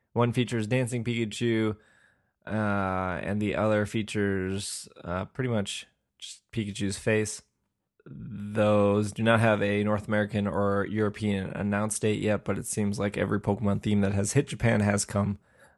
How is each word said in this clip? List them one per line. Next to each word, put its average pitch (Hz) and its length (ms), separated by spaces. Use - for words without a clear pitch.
One 120 180
features 113 360
Dancing 123 360
Pikachu, 113 720
uh, - 40
and 104 180
the 101 140
other 104 320
features, 98 1000
uh, 90 220
pretty 127 240
much 104 380
just - 320
Pikachu's 101 480
face. 107 420
Those 104 1040
do 113 120
not 113 160
have 107 240
a 104 200
North 104 240
American 104 400
or 101 400
European 104 680
announce 101 440
date 107 240
yet, 104 240
but 98 140
it - 80
seems 104 320
like 101 180
every 101 240
Pokemon 101 400
theme 104 200
that 98 120
has 101 200
hit 143 140
Japan 113 340
has 101 220
come, 101 360